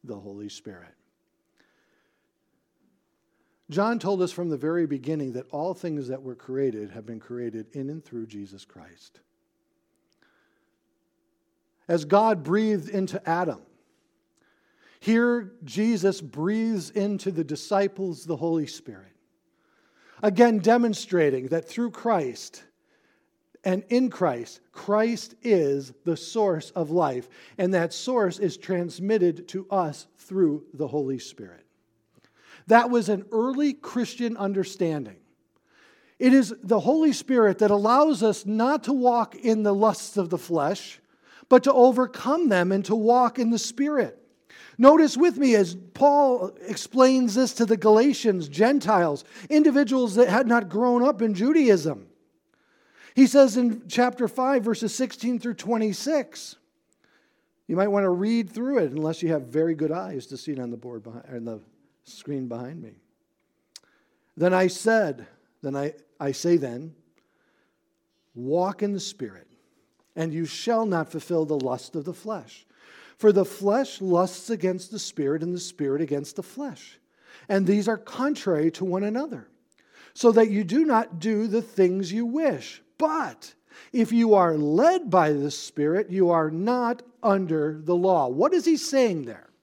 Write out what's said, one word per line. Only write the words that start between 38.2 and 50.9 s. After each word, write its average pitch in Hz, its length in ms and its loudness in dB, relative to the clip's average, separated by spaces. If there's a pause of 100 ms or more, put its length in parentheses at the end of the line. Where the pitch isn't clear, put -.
us 214 240 0
not 226 400 0
to 269 80 -2
walk 247 420 0
in 220 280 0
the 208 100 2
lusts 202 440 0
of 175 120 -2
the 175 80 -2
flesh, 170 600 -4 (500)
but 254 140 8
to 277 100 4
overcome 254 760 4
them 185 220 2
and 196 140 0
to 214 100 0
walk 233 440 2
in 233 100 0
the 233 100 0
Spirit. 277 600 -4 (580)
Notice 294 380 8
with 285 220 2
me 254 180 4
as 180 200 2 (180)
Paul 269 680 2
explains 254 760 2
this 247 200 0
to 233 100 2
the 214 120 2
Galatians, 214 720 2
Gentiles, 190 760 2 (260)
individuals 269 640 4
that 247 140 6
had 233 180 2
not 226 200 2
grown 240 360 2